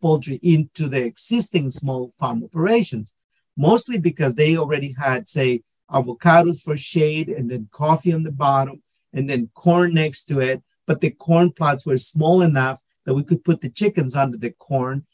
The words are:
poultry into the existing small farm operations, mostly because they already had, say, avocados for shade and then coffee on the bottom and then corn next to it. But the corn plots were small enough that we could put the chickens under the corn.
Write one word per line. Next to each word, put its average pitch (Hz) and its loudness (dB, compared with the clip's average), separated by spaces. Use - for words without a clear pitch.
poultry 147 0
into 156 2
the 127 -2
existing 156 -4
small 131 -6
farm 120 -4
operations, 165 -2
mostly 226 2
because 151 0
they 151 2
already 143 -4
had, 127 -4
say, 127 -2
avocados 165 2
for 151 -4
shade 156 -2
and 120 -6
then 113 -10
coffee 156 0
on 160 -2
the 160 -6
bottom 139 0
and 135 -4
then 120 -4
corn 175 2
next 156 0
to 139 -2
it. 131 -2
But - 0
the 160 0
corn 170 2
plots 143 -2
were 135 0
small 160 2
enough 139 2
that 131 -2
we 147 -2
could - -2
put 165 0
the - -6
chickens 170 -2
under 131 -2
the 113 -8
corn. 135 -6